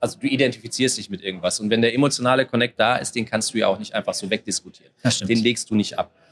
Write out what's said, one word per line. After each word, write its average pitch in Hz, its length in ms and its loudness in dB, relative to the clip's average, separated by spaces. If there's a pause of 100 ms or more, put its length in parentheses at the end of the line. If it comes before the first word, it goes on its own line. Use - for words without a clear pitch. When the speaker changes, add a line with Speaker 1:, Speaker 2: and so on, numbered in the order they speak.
Speaker 1:
also - 180 -2
du 139 80 -2
identifizierst 127 720 0
dich 101 120 -10
mit 95 140 -8
irgendwas. 92 380 -4
Und 107 80 -2
wenn 113 120 2
der 117 120 4
emotionale 131 520 2
Connect 120 320 -2
da 120 200 4
ist, - 180 -8
den 113 100 -2
kannst 110 280 -4
du 117 60 -2
ja 101 80 2
auch 95 120 0
nicht 107 140 -12
einfach 101 200 -4
so 95 160 -6
wegdiskutieren. - 640 -8 (120)
Speaker 2:
Das 123 120 2
stimmt. 104 140 -4
Speaker 1:
Den 117 100 2
legst 117 300 0
du 110 60 0
nicht 104 220 0
ab. - 140 -6 (200)